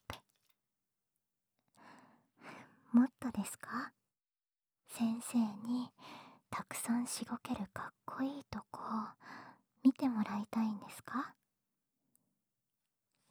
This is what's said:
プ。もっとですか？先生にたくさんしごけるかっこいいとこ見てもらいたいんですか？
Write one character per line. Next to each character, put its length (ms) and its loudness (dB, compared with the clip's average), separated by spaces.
プ。 120 -12
も 120 12
っ 140 -2
と 120 -4
で 160 -2
す 120 -10
か？ 360 -8
先 340 2
生 160 2
に 520 0
た 140 -2
く 100 -12
さ 200 0
ん 120 2
し 180 -4
ご 140 -4
け 160 -2
る 180 -4
か 160 -6
っ 60 -16
こ 180 -4
い 180 -2
い 100 -14
と 200 -6
こ 120 -10
見 120 8
て 160 2
も 120 2
ら 160 -2
い 120 -4
た 120 2
い 80 2
ん 80 -4
で 120 -14
す 120 -16
か？ 320 -6